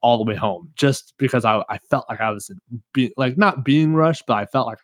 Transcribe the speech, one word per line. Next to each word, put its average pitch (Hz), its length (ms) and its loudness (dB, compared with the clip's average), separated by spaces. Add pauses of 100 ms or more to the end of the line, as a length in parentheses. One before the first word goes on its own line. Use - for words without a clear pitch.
all 120 160 4
the 110 120 0
way 107 60 -2
home 87 400 -4
just - 420 0
because 127 260 0
I, 107 240 2
I 104 120 -6
felt - 280 -2
like 113 140 -6
I 110 80 0
was 104 220 -8 (420)
be-, 127 240 0
like, 127 200 -2
not 180 280 0
being 156 300 2
rushed, 160 320 0
but 113 100 0
I 101 80 -4
felt 127 220 -2
like 110 160 -10